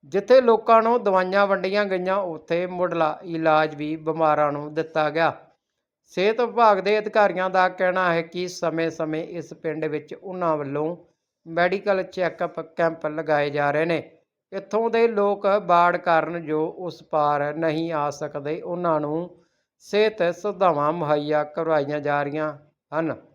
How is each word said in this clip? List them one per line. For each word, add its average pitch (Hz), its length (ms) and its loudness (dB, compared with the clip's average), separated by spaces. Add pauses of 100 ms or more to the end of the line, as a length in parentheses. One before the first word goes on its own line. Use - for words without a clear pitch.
ਜਿੱਥੇ 196 360 6
ਲੋਕਾਂ 226 420 6
ਨੂੰ 233 220 0
ਦਵਾਈਆਂ 190 420 2
ਵੰਡੀਆਂ 196 380 0
ਗਈਆਂ, 185 320 -2
ਉੱਥੇ 175 500 -4
ਮੁੱਢਲਾ 170 560 -2
ਇਲਾਜ 160 520 2
ਵੀ 151 220 -6
ਬਿਮਾਰਾਂ 156 560 0
ਨੂੰ 147 220 -8
ਦਿੱਤਾ 160 360 -2
ਗਿਆ। 156 260 0 (680)
ਸਿਹਤ 220 360 -2
ਵਿਭਾਗ 226 380 4
ਦੇ 202 200 0
ਅਧਿਕਾਰੀਆਂ 202 520 0
ਦਾ 185 180 4
ਕਹਿਣਾ 185 460 0
ਹੈ 170 80 0
ਕਿ 180 260 -6
ਸਮੇਂ-ਸਮੇਂ 160 760 -4
ਇਸ 165 280 -12
ਪਿੰਡ 160 320 -6
ਵਿੱਚ 151 300 -6
ਉਹਨਾਂ 180 420 -4
ਵੱਲੋਂ 147 400 -6 (500)
ਮੈਡੀਕਲ 185 560 0
ਚੈੱਕਅਪ 175 580 -4
ਕੈਂਪ 160 460 -2
ਲਗਾਏ 151 440 0
ਜਾ 143 200 0
ਰਹੇ 151 140 2
ਨੇ। 165 260 -2 (420)
ਇੱਥੋਂ 208 380 -2
ਦੇ 233 180 4
ਲੋਕ 202 380 0
ਬਾੜ 175 500 4
ਕਾਰਨ 165 480 0
ਜੋ 156 340 -2
ਉਸ 180 240 -10
ਪਾਰ 147 520 0
ਨਹੀਂ 165 380 -2
ਆ 147 180 -2
ਸਕਦੇ, 147 500 -8
ਉਹਨਾਂ 175 400 -2
ਨੂੰ 156 420 -6 (360)
ਸਿਹਤ 208 560 0
ਸੁਵਿਧਾਵਾਂ 175 580 0
ਮੁਹੱਈਆ 151 520 0
ਕਰਵਾਈਆਂ 151 560 -2
ਜਾ 143 220 0
ਰਹੀਆਂ 147 360 -6 (360)
ਹਨ 156 220 -2 (180)